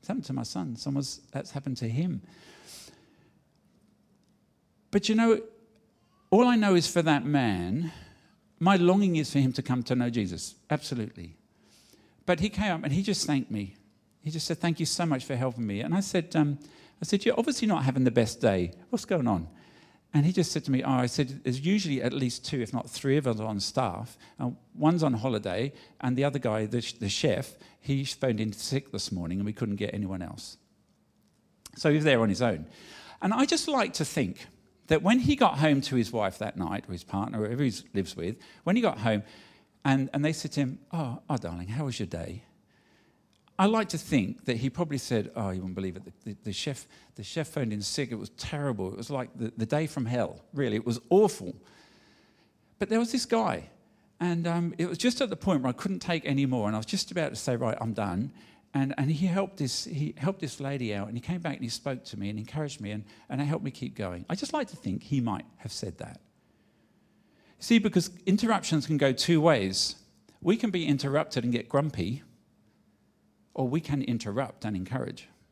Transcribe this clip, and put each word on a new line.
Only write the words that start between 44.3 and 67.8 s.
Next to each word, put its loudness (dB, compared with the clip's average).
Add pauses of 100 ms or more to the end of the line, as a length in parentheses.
that 0
he -2
probably -4
said, -2
"Oh, -2
you -4
wouldn't -6
believe -4
it. -16
The, -20 (120)
the, -10
the -6
chef, -8 (260)
the -16
chef -6
phoned -4
in -4
sick. -4
It -8
was -10
terrible. -4
It -10
was -10
like -6
the, -6
the -2
day 0
from -4
hell, -2
really. 0
It -2
was -2
awful." 4 (1300)
But -2
there 2
was 0
this 0
guy, 0 (480)
and, 0
um, 0
it 0
was -6
just 2
at 0
the -4
point 2
where 0
I 0
couldn't -4
take -2
any 2
more, 0
and 0
I -2
was -6
just -4
about -2
to -8
say, -2
"Right, -2
I'm -4
done." -2 (440)
And, 0
and 0
he 2
helped -2
this, -2
he -4
helped -2
this -8
lady -4
out, -4
and -8
he -6
came -6
back -4
and -10
he -4
spoke -6
to -12
me -6
and -6
encouraged -8
me, -6
and, -6 (240)
and -4
it 0
helped -2
me -4
keep -10
going. -6
I -4
just -8
like -2
to -16
think -6
he 0
might -4 (120)
have -10
said -8
that. -16 (1400)
See, 6
because 2 (160)